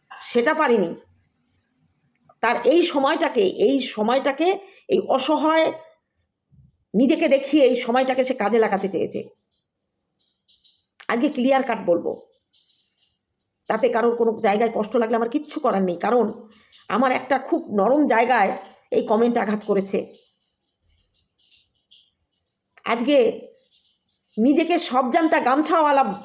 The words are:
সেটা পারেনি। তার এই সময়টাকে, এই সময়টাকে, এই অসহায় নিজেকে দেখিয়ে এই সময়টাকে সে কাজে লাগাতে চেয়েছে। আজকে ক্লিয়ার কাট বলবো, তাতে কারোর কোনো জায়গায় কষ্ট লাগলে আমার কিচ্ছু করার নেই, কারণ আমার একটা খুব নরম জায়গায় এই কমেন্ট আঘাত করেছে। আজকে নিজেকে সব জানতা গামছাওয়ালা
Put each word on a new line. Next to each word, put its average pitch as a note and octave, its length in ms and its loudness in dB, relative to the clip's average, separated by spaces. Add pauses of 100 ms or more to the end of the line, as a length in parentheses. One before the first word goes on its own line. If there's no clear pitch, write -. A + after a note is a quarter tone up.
(220)
সেটা B3 320 -2
পারেনি। A#3+ 420 0 (1500)
তার - 220 0
এই D#4+ 200 4
সময়টাকে, C#4 580 -2
এই A#3+ 400 0
সময়টাকে, C#4+ 800 -2 (280)
এই - 120 2
অসহায় D#4 720 2 (1200)
নিজেকে D#4 320 2
দেখিয়ে C#4 380 2
এই B3+ 100 4
সময়টাকে B3+ 480 0
সে B3+ 100 -2
কাজে G#3+ 260 0
লাগাতে G3 300 0
চেয়েছে। F#3+ 340 -6 (1900)
আজকে A#3+ 160 0
ক্লিয়ার C4 340 0
কাট G#3+ 220 -6
বলবো, - 420 -2 (1400)
তাতে A3+ 220 0
কারোর A#3 260 2
কোনো A3+ 260 -2
জায়গায় A3 340 0
কষ্ট G#3+ 200 -4
লাগলে A#3 200 0
আমার A#3 140 0
কিচ্ছু D4+ 300 -6
করার G3+ 240 0
নেই, F3 120 -2
কারণ G#3+ 520 -2 (400)
আমার B3+ 240 0
একটা C#4 280 -2
খুব D#4 220 -4 (160)
নরম B3+ 300 2
জায়গায় A3+ 500 2 (340)
এই - 160 -2
কমেন্ট A#3 300 2
আঘাত G#3 280 -4
করেছে। G3 500 -4 (2750)
আজকে A#3 640 0 (880)
নিজেকে D#4 400 2
সব B3+ 340 -2
জানতা D#4+ 280 2
গামছাওয়ালা D4 640 2 (220)